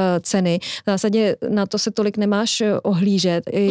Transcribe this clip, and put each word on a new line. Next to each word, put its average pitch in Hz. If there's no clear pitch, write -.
ceny. 180
V -
zásadě 208
na 202
to 208
se 202
tolik 208
nemáš, 208
eh, 208
ohlížet, 185
i, 202